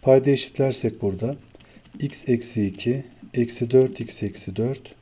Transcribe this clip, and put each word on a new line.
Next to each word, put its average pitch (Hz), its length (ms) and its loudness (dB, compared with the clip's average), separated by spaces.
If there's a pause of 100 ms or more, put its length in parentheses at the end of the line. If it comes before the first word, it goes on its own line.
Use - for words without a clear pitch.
Payda 135 280 6
eşitlersek 131 720 0
burada 104 340 -4 (640)
x - 280 -4
eksi 113 380 0
iki 120 380 -4 (300)
eksi 120 360 -2
dört 131 300 4
x - 220 -6
eksi 95 340 -8
dört 120 460 -6